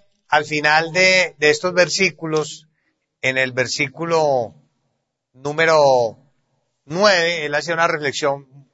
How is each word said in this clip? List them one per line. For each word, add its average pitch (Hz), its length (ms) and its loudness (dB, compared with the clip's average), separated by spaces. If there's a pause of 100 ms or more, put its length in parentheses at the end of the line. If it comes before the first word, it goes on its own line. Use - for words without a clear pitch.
(280)
al 151 180 2
final 151 460 0
de, 185 480 2
de 151 100 4
estos 160 240 0
versículos, 165 920 -2 (540)
en 131 160 -2
el 131 140 0
versículo 139 1040 -2 (800)
número 143 880 0 (680)
nueve, 170 600 0
él 147 100 -4
hacía 151 180 -4
una 165 140 0
reflexión 143 600 -4 (260)